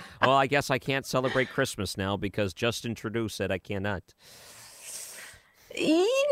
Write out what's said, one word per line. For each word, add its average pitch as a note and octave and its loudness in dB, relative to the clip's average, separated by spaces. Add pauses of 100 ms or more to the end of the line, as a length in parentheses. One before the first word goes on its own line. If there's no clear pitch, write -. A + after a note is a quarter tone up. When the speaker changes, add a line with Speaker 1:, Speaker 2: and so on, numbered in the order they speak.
(220)
Speaker 1:
"Well, B2+ 6
I C#3 6
guess C#3+ 2
I C3 2
can't C3+ -2
celebrate C3 0
Christmas A#2 -2
now G2 -2
because G2+ -4
Justin A#2 -2
Trudeau A2+ -4
said G2 -4
I F#2+ 0
cannot"? G2+ -4 (1700)
Speaker 2:
E-, E4+ 4 (240)